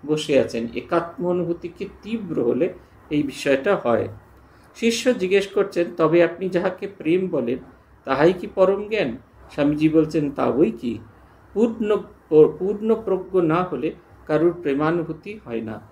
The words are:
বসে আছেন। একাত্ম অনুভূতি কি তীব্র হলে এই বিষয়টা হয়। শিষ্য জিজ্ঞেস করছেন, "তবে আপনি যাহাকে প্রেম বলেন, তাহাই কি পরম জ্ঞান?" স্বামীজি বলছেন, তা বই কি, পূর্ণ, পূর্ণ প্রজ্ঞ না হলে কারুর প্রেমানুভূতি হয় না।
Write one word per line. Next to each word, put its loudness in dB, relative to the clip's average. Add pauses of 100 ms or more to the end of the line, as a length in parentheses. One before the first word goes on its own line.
বসে 2
আছেন। -2
একাত্ম -4
অনুভূতি -4
কি -12 (120)
তীব্র -4
হলে 0 (360)
এই 0
বিষয়টা 0
হয়। 0 (680)
শিষ্য 0
জিজ্ঞেস 0
করছেন, 0 (100)
"তবে 4
আপনি -2
যাহাকে -2
প্রেম -2
বলেন, -2 (480)
তাহাই 4
কি -8
পরম 2
জ্ঞান?" -2 (340)
স্বামীজি 2
বলছেন, 2
তা 0
বই 4
কি, -6 (540)
পূর্ণ, 0 (320)
পূর্ণ 4 (100)
প্রজ্ঞ 0
না 2
হলে -6 (340)
কারুর 2
প্রেমানুভূতি -4
হয় -6
না। -10 (100)